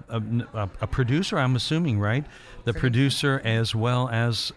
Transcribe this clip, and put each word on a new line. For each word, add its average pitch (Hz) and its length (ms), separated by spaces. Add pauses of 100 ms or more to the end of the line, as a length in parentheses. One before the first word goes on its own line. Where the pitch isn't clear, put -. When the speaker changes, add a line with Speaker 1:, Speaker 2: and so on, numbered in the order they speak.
Speaker 1:
a, 117 120 (340)
a, 104 140 (120)
a 107 60
producer, 143 500
I'm 131 180
assuming, 147 440
right? 113 260 (400)
The 117 80
Speaker 2:
Producer. 135 680
Speaker 1:
producer - 60
as 113 300
well 123 340
as 117 480